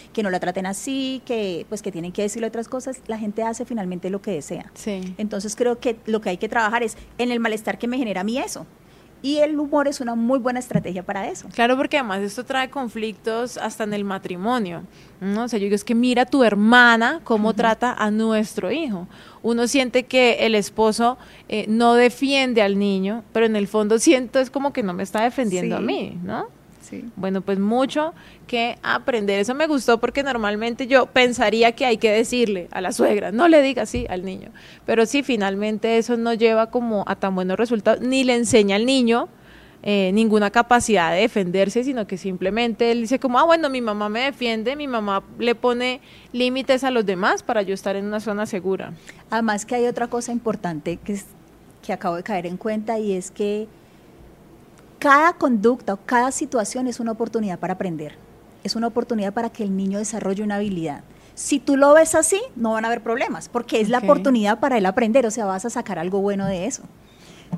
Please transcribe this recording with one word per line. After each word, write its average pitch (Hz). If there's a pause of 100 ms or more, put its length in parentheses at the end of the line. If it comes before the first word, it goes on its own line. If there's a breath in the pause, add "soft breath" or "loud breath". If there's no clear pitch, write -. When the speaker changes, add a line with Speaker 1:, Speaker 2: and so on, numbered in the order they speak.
(140)
Speaker 1:
que 226
no 202
la 185
traten 180
así, 262
que, 202
pues, 208
que 196
tienen 170
que 202
decirle 220
otras 226
cosas", 254
la 220
gente 214
hace 226
finalmente 180
lo 196
que -
desea. 170
Speaker 2:
Sí. 185
Speaker 1:
Entonces, 208
creo 240
que 233
lo 220
que 214
hay 180
que 220
trabajar 226
es 220 (220 loud breath)
en 247
el 240
malestar 214
que 233
me 247
genera 208
a -
mí 226
eso. - (560 soft breath)
Y 285
el 294
humor 285
es 277
una 233
muy 233
buena 247
estrategia 180
para 196
eso. -
Speaker 2:
Claro, 247
porque 294
además 196
esto 202
trae 262
conflictos 226
hasta 220
en 208
el 208
matrimonio, 190 (380 loud breath)
¿no? 202
O 247
sea, 226
yo 196
digo, 202
"Es 202
que 247
mira 247
tu 269
hermana 233
cómo 220
Speaker 1:
Ujú. 220
Speaker 2:
trata 233
a 214
nuestro 214
hijo". 226 (380 loud breath)
Uno 233
siente 254
que 247
el 220
esposo, 220 (300 loud breath)
eh, 208
no 233
defiende 247
al 196
niño, 202
pero 226
en 226
el 202
fondo 214
siento 262
es 254
como 269
que 262
no 190
me 190
está 214
defendiendo 185
a -
Speaker 1:
Sí. -
Speaker 2:
mí, 277
¿no? 226 (340)
Speaker 1:
Sí. - (100)
Speaker 2:
Bueno, 190
pues 190
mucho 262 (340 loud breath)
que 233
aprender. 220
Eso 233
me 302
gustó 247
porque 247
normalmente 233
yo 254
pensaría 233
que 233
hay 233
que 220
decirle 214
a -
la 185
suegra, 202
"No 247
le 320
diga 262
así 240
al 180
niño". 190 (360 loud breath)
Pero 226
sí, 277
finalmente 214
eso 233
no 233
lleva 226
como 226
a 196
tan 190
buenos 185
resultados, 220
ni 262
le 254
enseña 208
al 214
niño, 254 (540 loud breath)
eh, 196
ninguna 214
capacidad 220
de 180
defenderse, 196
sino 254
que 190
simplemente 208
él 240
dice 240
como, 247
"Ah, 302
bueno, 330
mi 262
mamá 208
me 220
defiende, 233
mi 294
mamá 208 (160)
le 233
pone 247 (320 loud breath)
límites 254
a 269
los 233
demás 196
para 226
yo 190
estar 196
en 196
una 208
zona 208
segura". 190 (380 loud breath)
Speaker 1:
Además 220
que 247
hay 240
otra 240
cosa 240
importante 175
que -
es, 196 (580)
que 208
acabo 175
de 180
caer 180
en 180
cuenta 220
y 208
es 180
que 208 (1300 loud breath)
cada 294
conducta 233
o 196
cada 254
situación 254
es 233
una 233
oportunidad 220
para 175
aprender. 165 (480)
Es 202
una 226
oportunidad 220
para 233
que -
el 196
niño 190
desarrolle 208
una 208
habilidad. 175 (300 loud breath)
Si -
tú 277
lo 285
ves 320
así, 330 (160)
no 226
van 220
a -
haber 233
problemas, 233
porque 233
es 214
la 240
Speaker 2:
Ok. 233
Speaker 1:
oportunidad 233
para 262
él 196
aprender, 220
o 220
sea, 220
vas 190
a 240
sacar 214
algo 185
bueno 196
de 190
eso. - (760 loud breath)